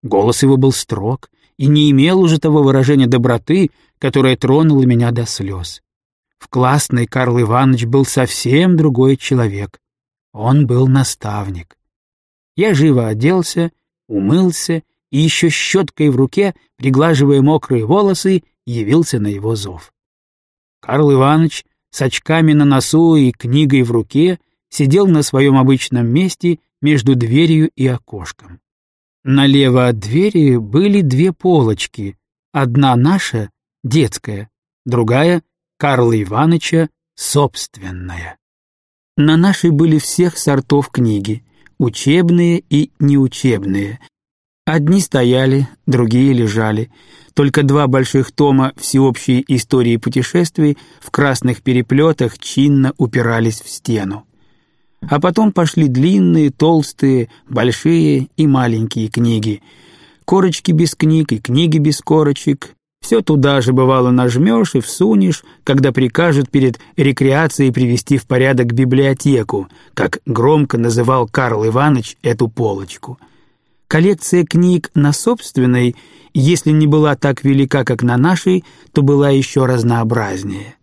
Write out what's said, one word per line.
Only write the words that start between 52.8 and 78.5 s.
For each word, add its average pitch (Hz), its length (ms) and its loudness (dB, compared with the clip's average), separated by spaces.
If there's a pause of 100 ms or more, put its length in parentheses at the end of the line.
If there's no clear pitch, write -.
упирались 117 600 -2
в - 80 -18
стену. 101 600 -8 (720)
А 147 200 -2
потом 196 320 0
пошли 160 360 0
длинные, 160 640 2
толстые, 139 760 0 (200)
большие 139 880 0
и 156 100 0
маленькие 113 600 -2
книги. 110 540 -4 (600)
Корочки 185 480 0
без 156 220 0
книг 156 380 0
и 110 60 -4
книги 156 400 0
без 147 220 -2
корочек. 143 720 -2 (260)
Всё 226 220 -2
туда 139 380 2
же, 123 120 0
бывало, 127 380 2
нажмёшь 131 640 0
и 131 60 2
всунешь, 190 640 0 (180)
когда 135 300 0
прикажут 139 580 0
перед 131 300 0 (160)
рекреацией 139 760 0
привести 123 460 0
в - 80 -8
порядок 127 460 0
библиотеку, 131 960 0 (260)
как - 320 -4
громко 131 520 0
называл 120 500 0
Карл 113 380 -2
Иваныч 127 560 0
эту 117 260 -2
полочку. 107 720 -8 (680)
Коллекция 175 580 0
книг 175 500 0
на 147 180 2
собственной, 123 800 -2 (400)
если 156 380 0
не 156 140 2
была 151 280 2
так 139 300 -4
велика, 139 400 0
как 117 180 -4
на 123 160 0
нашей, 180 460 0 (280)